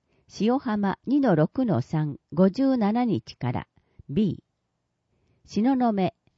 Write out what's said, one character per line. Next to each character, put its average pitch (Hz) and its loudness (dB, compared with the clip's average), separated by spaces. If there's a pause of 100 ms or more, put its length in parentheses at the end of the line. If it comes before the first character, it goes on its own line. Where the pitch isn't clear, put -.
(380)
塩 226 0
浜 208 -4
二 277 2
の 226 4
六 160 0
の 160 0
三。 151 -4 (160)
五 185 4
十 262 0
七 226 0
日 165 -4
か 123 -4
ら。 98 -6 (440)
B。 170 -2 (1040)
東 254 0
雲。 214 0 (260)